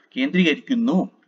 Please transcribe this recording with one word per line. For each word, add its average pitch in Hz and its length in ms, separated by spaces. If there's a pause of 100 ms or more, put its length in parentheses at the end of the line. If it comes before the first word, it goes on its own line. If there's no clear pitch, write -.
(180)
കേന്ദ്രീകരിക്കുന്നു 143 920 (180)